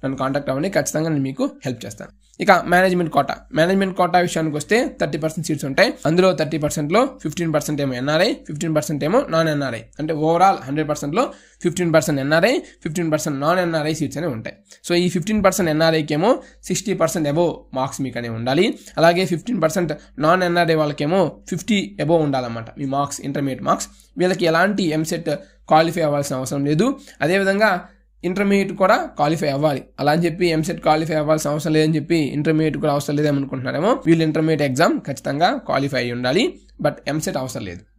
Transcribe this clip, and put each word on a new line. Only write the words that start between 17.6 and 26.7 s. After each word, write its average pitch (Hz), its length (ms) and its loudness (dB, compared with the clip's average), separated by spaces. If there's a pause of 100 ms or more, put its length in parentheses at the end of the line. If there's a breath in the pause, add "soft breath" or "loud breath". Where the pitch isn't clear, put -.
మార్క్స్ 131 260 -4
మీకు 123 180 -6
అనేవి 117 160 -6
ఉండాలి. 135 440 0 (200 loud breath)
అలాగే 170 260 4
ఫిఫ్టీన్ 185 380 -4
పర్సెంట్ 165 300 0 (260 loud breath)
నాన్ 165 240 2
ఎన్ఆర్ఐ 175 320 2
వాళ్ళకేమో 156 720 0
ఫిఫ్టీ 190 520 -2
above 160 220 2
ఉండాలన్నమాట 123 440 -4 (120)
మీ 147 60 -6
మార్క్స్, 139 360 -4
ఇంటర్మీడియట్ 139 420 -4
మార్క్స్. 160 260 -2 (300 soft breath)
వీళ్ళకి 180 260 0
ఎలాంటి 185 380 2
ఎంసెట్ 156 480 -2 (380 loud breath)
క్వాలిఫై 165 320 4
అవ్వాల్సిన 143 360 0
అవసరం 139 280 -4
లేదు. 180 340 2 (240 loud breath)